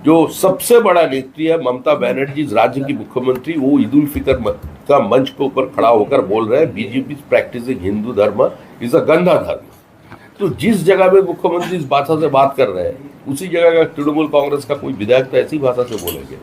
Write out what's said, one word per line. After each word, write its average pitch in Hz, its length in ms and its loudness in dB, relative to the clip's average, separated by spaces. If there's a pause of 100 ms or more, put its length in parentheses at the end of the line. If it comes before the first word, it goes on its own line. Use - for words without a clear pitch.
जो 156 220 6
सबसे 196 540 2
बड़ा 180 260 4
नेत्री 135 400 -6
है 165 160 0
ममता 127 320 0
बनर्जी, 135 480 -4
इस 123 100 -6
राज्य 123 280 2
की 139 120 -6
मुख्यमंत्री, 123 680 -4
वो 139 200 2
ईद 113 160 0
उल 147 120 4
फितर 131 320 -2
म-, 107 120 -4 (380)
का 143 100 4
मंच 123 320 2
के - 140 -6
ऊपर 131 200 -2
खड़ा 113 240 0
होकर 117 320 2
बोल 107 280 -2
रहे 110 120 2
हैं, 156 140 0
"बीजेपी 120 400 -6
is - 60 -18
practicing 120 640 -4
Hindu 107 340 -4
dharma 107 320 2 (380)
is 135 140 2
a - 20 -4
गंदा 165 300 4
धर्म।" 82 240 -4 (840)
तो 196 80 -2
जिस 170 360 0
जगह 185 260 4
में 190 100 6
मुख्यमंत्री 175 560 -2
इस 160 80 -6
भाषा 143 360 0
से 160 60 0
बात 139 300 2
कर 131 120 2
रहे 92 160 -4
हैं, - 260 -8 (180)
उसी 143 200 -8
जगह 170 220 2
का 165 140 4
तृणमूल 151 440 -2
कांग्रेस 143 360 0
का 147 100 -4
कोई 135 180 -8
विधायक 117 320 2
तो 135 120 -4
ऐसी 156 220 -2
भाषा 123 240 -2
से - 140 -6
बोलेंगे। - 460 -10